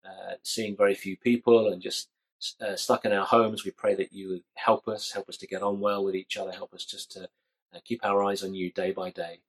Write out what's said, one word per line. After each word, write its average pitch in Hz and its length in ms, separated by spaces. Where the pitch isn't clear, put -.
uh, 95 300
seeing 104 320
very 101 180
few 95 220
people 120 500
and 92 160
just, - 260
uh, 101 160
stuck - 280
in 107 80
our 98 120
homes, 110 400
we 95 60
pray 104 240
that 95 180
you 95 160
would 90 160
help - 320
us, 107 260
help 101 160
us 92 100
to 95 80
get 95 160
on 101 180
well 101 240
with 95 100
each 95 220
other, 95 160
help 92 220
us 92 100
just - 280
to, 92 120
uh, 85 100
keep - 200
our 101 180
eyes 98 220
on 95 100
you 90 160
day 95 220
by 185 180
day 170 380